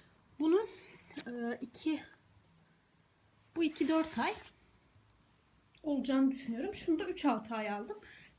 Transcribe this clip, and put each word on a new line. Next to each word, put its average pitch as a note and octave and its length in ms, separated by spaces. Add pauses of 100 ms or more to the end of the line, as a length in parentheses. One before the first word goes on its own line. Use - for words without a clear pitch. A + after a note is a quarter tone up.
(400)
Bunu, F4 280 (600)
e, A#3+ 340
iki, C#4+ 380 (1600)
bu E4+ 80
iki D4+ 240
dört D#4+ 320
ay E4 140 (1500)
olacağını C4+ 480
düşünüyorum. C4+ 420
Şunu D#4+ 260
da G#4 40
üç F4+ 220
altı A3+ 300
ay G#3+ 140
aldım. G#3 280 (400)